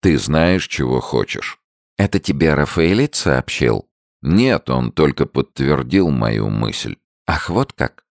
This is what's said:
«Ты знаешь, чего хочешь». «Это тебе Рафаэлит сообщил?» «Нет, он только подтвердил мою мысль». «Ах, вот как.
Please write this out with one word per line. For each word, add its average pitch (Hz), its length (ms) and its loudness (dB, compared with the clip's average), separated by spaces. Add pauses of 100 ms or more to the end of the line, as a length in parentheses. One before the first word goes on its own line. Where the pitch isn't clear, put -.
«Ты 80 180 4
знаешь, 82 480 0
чего 64 340 -2
хочешь». - 600 -6 (380)
«Это 98 200 0
тебе 78 360 2
Рафаэлит 85 600 0
сообщил?» 64 760 0 (340)
«Нет, 101 480 2
он 62 220 -2
только 71 340 2
подтвердил 69 840 0
мою 55 400 -2
мысль». 55 460 -4 (300)
«Ах, - 220 -4
вот 110 240 -2
как. - 400 -6